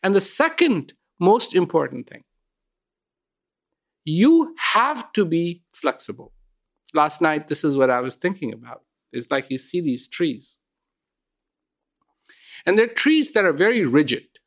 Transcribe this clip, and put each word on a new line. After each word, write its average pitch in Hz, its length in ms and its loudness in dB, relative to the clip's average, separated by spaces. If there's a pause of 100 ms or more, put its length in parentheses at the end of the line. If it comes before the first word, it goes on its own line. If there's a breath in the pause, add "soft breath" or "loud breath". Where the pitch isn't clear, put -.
And 196 120 0
the 196 60 4
second 294 720 -2 (240)
most 202 360 2
important 147 540 -2
thing, - 140 -20 (1800)
you 285 540 4
have 247 560 -2
to 208 100 2
be 170 380 -4 (100)
flexible. - 600 -8 (640)
Last 151 260 0
night, 151 280 0
this - 160 -6
is 143 120 0
what 131 140 4
I 123 100 0
was 127 160 -8
thinking 180 360 -6
about. 117 300 -20 (300)
It's 123 180 -10
like 135 200 -4
you 131 80 -6
see 180 220 -6
these 131 280 -6
trees. - 500 -8 (2000 loud breath)
And 190 140 2
they're 226 80 6
trees 302 460 0
that 208 120 2
are 175 80 4
very 202 320 2
rigid. 127 420 2 (200)